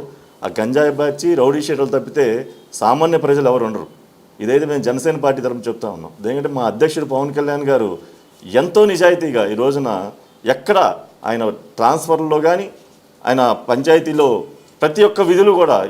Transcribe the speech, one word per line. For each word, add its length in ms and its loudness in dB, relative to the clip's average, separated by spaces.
ఆ 60 -6
గంజాయి 400 0
బ్యాచ్, 240 -4
రౌడీ 260 2
షీటర్లు 300 -2
తప్పితే 300 -2
సామాన్య 460 2
ప్రజలు 260 2
ఎవరు 160 0
ఉండరు. 180 -8
ఇదైతే 320 0
మేము 160 -4
జనసేన 360 -2
పార్టీ 220 0
తరఫున 220 -6
చెప్తా 280 -8
ఉన్నాం. 160 -16
ఎందుకంటే 340 -4
మా 140 -2
అధ్యక్షుడు 420 0
పవన్ 240 -4
కళ్యాణ్ 320 -4
గారు 200 2
ఎంతో 180 2
నిజాయితీగా 600 2
ఈ 100 -4
రోజున 260 0
ఎక్కడ 240 0
ఆయన 140 -2
ట్రాన్స్ఫర్లో 600 0
కానీ 180 0
ఆయన 160 2
పంచాయతీలో 580 2
ప్రతి 240 2
ఒక్క 140 -2
విధులు 300 6
కూడా 160 4